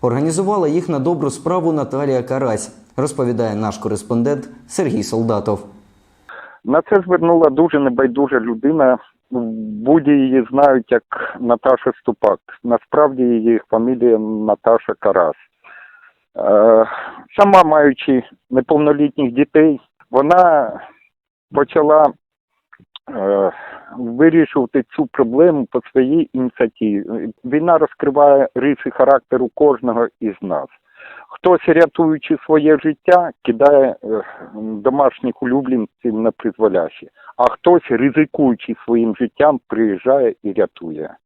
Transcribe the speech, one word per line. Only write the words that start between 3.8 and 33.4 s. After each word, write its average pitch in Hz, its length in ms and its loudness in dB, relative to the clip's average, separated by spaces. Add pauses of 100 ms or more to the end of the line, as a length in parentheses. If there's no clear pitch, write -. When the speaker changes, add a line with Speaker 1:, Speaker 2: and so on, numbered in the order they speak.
Speaker 1:
Сергій 143 360 -4
Солдатов. 110 640 -4 (1000)
Speaker 2:
На 156 180 0
це 196 240 0
звернула 165 440 2
дуже 151 300 0
небайдужа 131 600 0
людина. 127 580 0 (340)
В 127 80 -6 (460)
Буді 147 260 2
її 131 400 2
знають 135 400 2
як 120 120 0 (360)
Наташа 120 520 0 (100)
Ступак. 104 380 -2 (240)
Насправді 131 600 0
її 117 460 0
фамілія 117 500 0
Наташа 110 800 -2
Карась. 92 360 0 (1000)
Е, 110 480 4 (520)
сама 196 260 6
маючи 147 600 2 (260)
неповнолітніх 143 840 0
дітей, 147 460 2 (320)
вона 151 600 4 (800)
почала, 147 640 2 (960)
е, 98 420 -2 (460)
вирішувати 135 840 0 (120)
цю 151 100 -4
проблему 139 680 0
по 127 100 -4 (100)
своїй 139 420 0
ініціативі. 113 680 -4 (420)
Війна 156 320 0
розкриває 139 760 2
риси 135 340 -2
характеру 127 640 0
кожного 120 540 0 (120)
із 107 220 -6
нас. 82 260 -6 (640)
Хтось, 180 380 0
рятуючи 160 800 0
своє 156 320 2
життя, 165 540 0 (120)